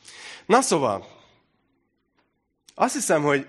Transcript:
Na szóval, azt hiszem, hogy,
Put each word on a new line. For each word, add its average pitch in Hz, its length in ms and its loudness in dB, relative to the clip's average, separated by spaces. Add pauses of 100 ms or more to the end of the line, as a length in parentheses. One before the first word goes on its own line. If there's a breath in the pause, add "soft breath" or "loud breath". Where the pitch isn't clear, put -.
(460 loud breath)
Na 233 160 4
szóval, 127 460 0 (1700 loud breath)
azt 247 180 0
hiszem, 190 280 0
hogy, 143 280 0